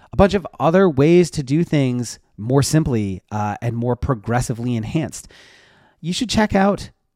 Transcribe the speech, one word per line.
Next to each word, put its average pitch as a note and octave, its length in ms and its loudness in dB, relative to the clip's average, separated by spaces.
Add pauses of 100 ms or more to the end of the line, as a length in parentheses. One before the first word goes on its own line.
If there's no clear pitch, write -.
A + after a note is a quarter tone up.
(140)
a - 20 -12
bunch F#3+ 180 4
of F#3+ 120 -2 (140)
other F3+ 280 4
ways D#3+ 400 4
to - 140 -8
do C#3+ 220 0
things B2 560 -2 (160)
more B2+ 260 2
simply, A#2 580 0 (120)
uh, G#2 280 -4
and A#2 140 -4
more A#2 220 -2
progressively A#2+ 800 -4
enhanced. A2 500 -6 (760)
You D#3+ 120 -6
should G#3 180 -4
check G#3+ 240 0
out G3 360 0 (260)